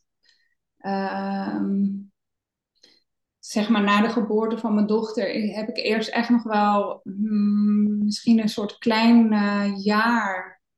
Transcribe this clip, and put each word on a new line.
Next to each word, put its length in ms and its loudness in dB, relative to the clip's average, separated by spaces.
Ehm, 1000 -4
zeg 300 -4
maar, 140 2
na 180 4
de 80 2
geboorte 480 -2
van 160 -2
mijn 140 2
dochter 480 -2
i-, 180 -4
heb 160 -6
ik 80 -8
eerst 320 -2
echt 200 -2
nog 140 0
wel, 600 0
hmm, 1000 0
misschien 360 2
een 100 0
soort 280 -6
klein, 560 4
eh, 500 0
jaar 800 0